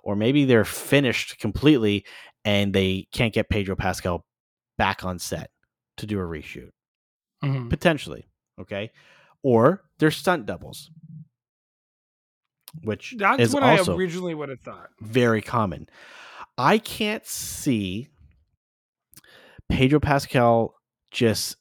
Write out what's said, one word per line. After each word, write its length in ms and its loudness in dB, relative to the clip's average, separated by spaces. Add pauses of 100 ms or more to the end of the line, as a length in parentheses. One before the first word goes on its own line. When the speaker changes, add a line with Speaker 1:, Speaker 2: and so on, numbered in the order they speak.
Speaker 1:
or 140 -4
maybe 300 2
they're 200 6
finished 720 0
completely 680 2 (380)
and 300 2
they 380 0
can't 220 0
get 160 -2
Pedro 260 -2
Pascal 500 -4 (520)
back 260 0
on 160 -6
set 320 -10 (460)
to 100 -10
do 120 -4
a 40 -4
reshoot. 480 -12 (720)
Speaker 2:
Mm-hmm. 240 -4
Speaker 1:
Potentially, 600 -4 (300)
okay? 320 -10 (520)
Or 400 4 (160)
they're 100 4
stunt 360 -2
doubles, 440 -12 (1900)
which 360 -8
Speaker 2:
That's 240 2
Speaker 1:
is 120 4
Speaker 2:
what 100 2
Speaker 1:
also 300 4
Speaker 2:
I 40 -2
originally 360 -4
would 140 -8
have 140 -14
thought. 280 -18 (120)
Speaker 1:
very 400 2
common. 480 -4 (680)
I 200 4
can't 480 -6
see 840 -4 (1600)
Pedro 300 4
Pascal 760 2 (360)
just 500 0